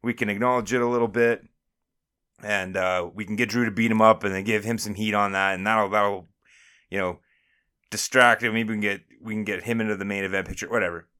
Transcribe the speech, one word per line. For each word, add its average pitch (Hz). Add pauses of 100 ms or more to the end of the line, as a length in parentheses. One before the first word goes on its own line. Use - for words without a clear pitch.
We 117
can 110
acknowledge 117
it 127
a 120
little 120
bit, 117 (1000)
and, 98
uh, 92
we 104
can 107
get 110
Drew 120
to 107
beat 113
him 110
up, 110
and 98
then 95
give 107
him 113
some 104
heat 107
on 101
that, 98
and 95
that'll, 107
that'll, 101 (640)
you 95
know, 90 (720)
distract 117
him. 113
Maybe 113
we 110
can 104
get, 98 (200)
we 110
can 107
get 95
him 113
into 107
the 98
main 98
event 95
picture, 90
whatever. 87 (100)